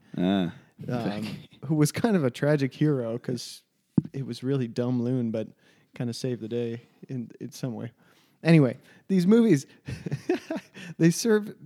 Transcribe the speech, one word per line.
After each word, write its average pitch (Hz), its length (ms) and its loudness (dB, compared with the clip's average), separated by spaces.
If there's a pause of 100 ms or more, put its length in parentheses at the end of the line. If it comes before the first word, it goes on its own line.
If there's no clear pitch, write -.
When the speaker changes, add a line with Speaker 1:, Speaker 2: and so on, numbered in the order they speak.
(160)
Speaker 1:
Ah, 90 360 2 (360)
Speaker 2:
um, 120 160 -4
Speaker 1:
Becky. 208 440 -8 (180)
Speaker 2:
who 151 80 0
was 151 180 4
kind 226 240 0
of 160 80 2
a 123 60 2
tragic 143 440 0
hero 123 440 0
'cause - 440 -8 (500)
it 135 120 -8
was 120 180 -10
really 127 260 -2
dumb 123 340 -2
loon, 120 280 -2
but 110 180 -6 (460)
kinda 120 200 -6
saved 123 260 -6
the 110 80 -10
day 117 340 -6 (260)
in, 123 220 -10 (100)
in - 100 -12
some 127 240 -8
way. 110 180 -10 (500)
Anyway, 151 360 6 (300)
these 185 180 2
movies, 214 400 6 (200)
<laughs> - 1120 -6
they 165 120 6
serve 214 440 0 (120)